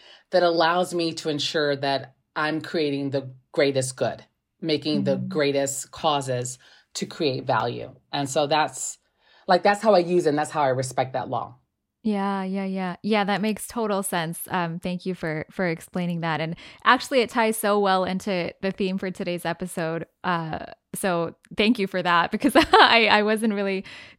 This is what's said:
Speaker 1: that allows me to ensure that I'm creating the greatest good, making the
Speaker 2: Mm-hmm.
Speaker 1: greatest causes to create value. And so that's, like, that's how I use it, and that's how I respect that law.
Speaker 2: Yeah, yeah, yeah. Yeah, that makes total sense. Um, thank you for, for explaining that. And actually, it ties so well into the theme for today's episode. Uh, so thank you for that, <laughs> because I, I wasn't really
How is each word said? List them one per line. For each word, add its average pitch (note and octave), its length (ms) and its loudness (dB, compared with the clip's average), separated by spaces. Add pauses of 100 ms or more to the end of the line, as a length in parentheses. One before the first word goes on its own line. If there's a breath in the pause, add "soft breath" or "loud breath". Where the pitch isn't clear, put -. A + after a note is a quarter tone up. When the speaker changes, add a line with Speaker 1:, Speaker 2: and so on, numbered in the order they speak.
(300 loud breath)
Speaker 1:
that F3 140 4
allows E3+ 500 2
me E3+ 200 -2
to D#3+ 140 -8
ensure D3 480 0
that C3+ 380 -4 (220)
I'm D#3 240 -2
creating C#3+ 500 -2
the C3 240 -4 (180)
greatest C3+ 440 0
good, - 280 -4 (360)
making D3+ 420 -2
the C3 140 0
Speaker 2:
Mm-hmm. B2+ 120 -6
Speaker 1:
greatest C#3 640 0
causes B2+ 680 -2 (360 soft breath)
to - 120 -6
create C3+ 380 -4
value. A#2+ 480 -2 (200)
And C#3+ 180 -4
so D3 160 0
that's, D3+ 520 -2 (500 soft breath)
like, F3+ 160 4
that's G3+ 180 2
how G#3+ 120 6
I F3+ 40 8
use F3 280 2
it, D3+ 40 4
and C#3+ 80 2
that's D3+ 140 -2
how D#3 100 0
I C#3 60 4
respect B2+ 460 -2
that A#2 140 -4
law. - 280 -6 (460)
Speaker 2:
Yeah, G3 420 -2
yeah, F#3+ 200 -4
yeah. F#3+ 380 -4
Yeah, G#3 220 2
that F#3+ 180 0
makes G#3+ 240 -4
total G#3 360 -2
sense. E3+ 380 -4 (100)
Um, E3+ 280 -4
thank F3+ 260 -6
you F#3 100 -4
for, D#3 360 -6
for F#3 180 -2
explaining E3+ 540 -4
that. D#3+ 180 -2
And D#3+ 160 -6 (260 loud breath)
actually, C4 380 4
it A3+ 80 2
ties A3 300 0
so G#3 200 2
well F#3+ 260 2
into F#3 580 -2
the G3 80 0
theme F#3+ 260 -2
for F#3+ 140 -6
today's F3 340 -6
episode. E3 640 -4 (180)
Uh, E3 400 -4 (300)
so E3+ 400 -2 (240)
thank G#3+ 200 4
you F#3+ 80 0
for F#3 160 -4
that, F3 280 4
<laughs> - 20 -20
because A3 240 2
I, C4 540 6
I G#3 120 6
wasn't A3 300 0
really G3 320 -2 (340 loud breath)